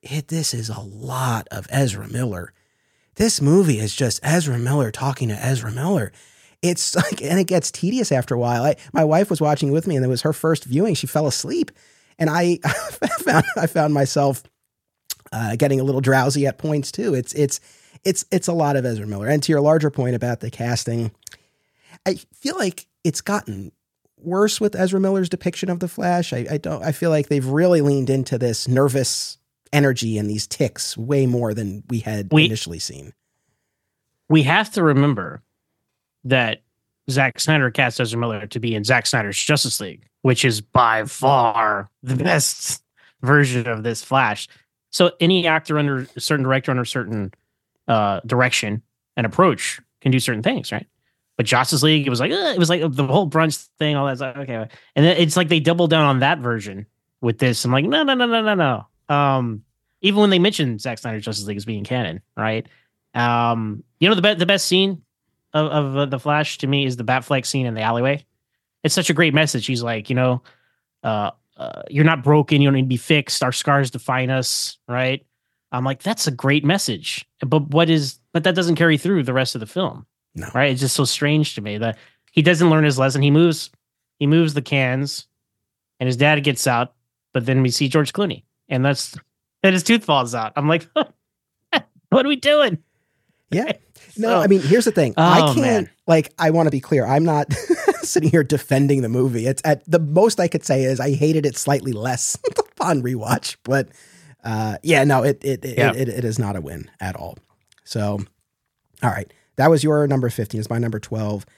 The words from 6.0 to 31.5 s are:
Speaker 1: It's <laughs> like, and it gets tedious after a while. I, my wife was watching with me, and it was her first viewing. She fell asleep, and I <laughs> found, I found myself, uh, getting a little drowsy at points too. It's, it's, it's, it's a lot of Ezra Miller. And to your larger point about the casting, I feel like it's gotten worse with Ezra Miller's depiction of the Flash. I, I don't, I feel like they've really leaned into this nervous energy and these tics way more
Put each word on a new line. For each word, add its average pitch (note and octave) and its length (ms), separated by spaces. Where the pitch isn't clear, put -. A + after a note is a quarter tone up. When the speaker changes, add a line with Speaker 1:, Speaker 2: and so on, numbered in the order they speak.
Speaker 1:
It's - 320
<laughs> F3 160
like, - 100
and E3 180
it F#3 60
gets F3 240
tedious A3 420
after C3 220
a A#2+ 60
while. A#2+ 240
I, D3 140
my E3 100
wife D#3+ 260
was E3+ 120
watching D3 300
with D#3+ 140
me, F3 100
and C3 80
it B2+ 60
was B2 140
her D#3 100
first D#3+ 320
viewing. D#3+ 300
She - 120
fell D3+ 200
asleep, - 440
and D#3+ 120
I F3 280
<laughs> - 640
found, - 260
I E3 100
found D3+ 260
myself, C#3 500
uh, A2+ 240
getting C3+ 240
a C3 40
little C3+ 180
drowsy C3+ 460
at C3 100
points D3+ 340
too. G#3 220
It's, B2+ 200
it's, D3 260
it's, - 280
it's F#3 160
a F3+ 60
lot D3+ 220
of B2+ 100
Ezra A2 220
Miller. G#2 200
And D3 160
to - 80
your D3 100
larger D3+ 280
point B2+ 260
about A#2+ 260
the A2+ 80
casting, A#2 600
I - 100
feel D#4 240
like G3+ 300
it's D#3+ 160
gotten G#2+ 500
worse G3 420
with G#3 160
Ezra F#3+ 240
Miller's F#3+ 300
depiction F#3 400
of F3 100
the F3+ 80
Flash. F3 460
I, A#2+ 180
I D3+ 60
don't, D#3 260
I D#3 80
feel E3+ 180
like D3+ 200
they've C#3 160
really D#3+ 360
leaned C#3 280
into C3 280
this A#2 300
nervous C3 720
energy B2 460
and G#2 120
these G#2+ 180
tics - 500
way C3+ 280
more A#2+ 280